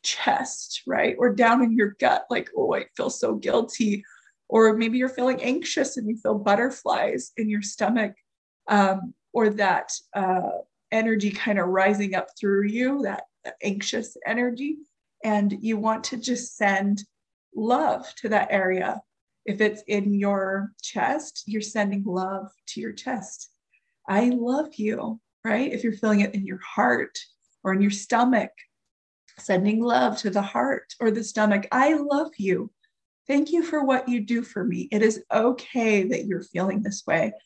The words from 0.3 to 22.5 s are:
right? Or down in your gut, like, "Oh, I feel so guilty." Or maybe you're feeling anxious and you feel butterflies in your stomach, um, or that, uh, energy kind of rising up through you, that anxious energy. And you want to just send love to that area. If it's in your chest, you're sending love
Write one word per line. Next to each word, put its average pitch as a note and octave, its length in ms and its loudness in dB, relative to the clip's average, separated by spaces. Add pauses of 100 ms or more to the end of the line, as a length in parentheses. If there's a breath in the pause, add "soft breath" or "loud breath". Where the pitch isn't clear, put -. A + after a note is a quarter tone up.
right? B3+ 320 0
Or A#3+ 160 4
down A#3+ 280 4
in A3+ 140 4
your G3+ 240 2
gut, - 300 2
like, A#3 260 -2
"Oh, - 180 2
I - 120 -4 (100)
feel - 140 -2
so - 240 -2
guilty." G#3 680 0 (460 loud breath)
Or A3 260 6
maybe A3+ 220 0
you're B3+ 140 0
feeling B3+ 320 -2
anxious C4+ 560 -2
and G#3+ 100 -4
you A3+ 80 -2
feel G#3+ 220 0
butterflies - 1000 0
in G#3+ 140 -2
your G#3 100 -2
stomach, G#3 540 -2 (540)
um, F#3+ 440 2 (220)
or A3 160 4
that, G3+ 420 0 (220)
uh, F#3 480 0 (280)
energy A3 400 2
kind G3+ 280 -2
of F3+ 100 0
rising F#3+ 460 2
up - 140 -4 (120)
through G3+ 280 2
you, B3+ 340 0
that G3 220 -6 (380)
anxious G#3 540 -4 (100)
energy. B3 520 -2 (440)
And G3+ 400 2
you A3 140 0
want A3 280 -2
to C4+ 120 -6
just A#3+ 400 -6
send G3+ 480 2 (500)
love B3 540 0 (120)
to A3 100 -4
that G#3 200 2
area. F#3 520 -2 (420)
If G#3 180 -2
it's G#3+ 240 0
in G3+ 260 0
your G3 600 0 (100)
chest, - 640 -4
you're G#3 160 -4
sending G3+ 420 -2
love F#3+ 460 -4 (160)